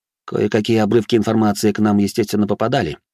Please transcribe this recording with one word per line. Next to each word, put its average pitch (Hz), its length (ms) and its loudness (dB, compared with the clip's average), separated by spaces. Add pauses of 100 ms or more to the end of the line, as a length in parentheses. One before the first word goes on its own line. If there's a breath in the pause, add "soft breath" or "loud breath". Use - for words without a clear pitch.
(260)
Кое-какие 110 520 0
обрывки 110 380 2
информации 107 560 0
к - 60 -6
нам, 104 200 2
естественно, 104 480 0
попадали, 104 520 -2 (160)